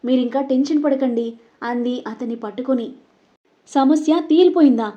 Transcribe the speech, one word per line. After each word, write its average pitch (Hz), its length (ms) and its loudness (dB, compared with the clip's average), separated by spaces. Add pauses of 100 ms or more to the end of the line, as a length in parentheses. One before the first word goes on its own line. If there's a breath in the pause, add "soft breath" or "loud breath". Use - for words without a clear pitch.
మీరింకా 254 360 0
టెన్షన్ 285 440 0
పడకండి" 247 480 -2 (300 soft breath)
అంది 240 440 -6
అతన్ని 226 300 -10
పట్టుకొని. 233 560 -6 (760)
సమస్య 302 520 2 (100)
తీరిపోయిందా? 285 680 4